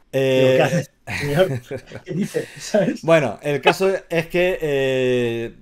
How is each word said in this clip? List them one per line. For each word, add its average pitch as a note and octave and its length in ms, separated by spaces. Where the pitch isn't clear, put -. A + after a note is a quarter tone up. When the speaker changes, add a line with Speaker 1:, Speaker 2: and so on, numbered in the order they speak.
Speaker 1:
Eh, C3 460
Speaker 2:
Digo, - 0
¿qué - 60
hace, - 560
señor? C#3+ 420
Speaker 1:
<laughs> - 40
Speaker 2:
¿Qué - 80
dice? E3 340
¿Sabes? G3 460
Speaker 1:
Bueno, D3 400
el D3 180
caso F#3+ 300
es E3 180
que, F3+ 340
eh, B2+ 1000